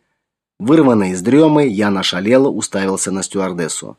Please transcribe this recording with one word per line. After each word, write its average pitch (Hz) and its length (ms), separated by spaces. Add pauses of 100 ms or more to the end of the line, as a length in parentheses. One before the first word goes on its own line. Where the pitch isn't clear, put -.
(580)
Вырванный 120 520
из 92 120
дрёмы, 147 440
Ян 104 320
ошалело 110 500
уставился 98 600
на 95 120
стюардессу. 87 760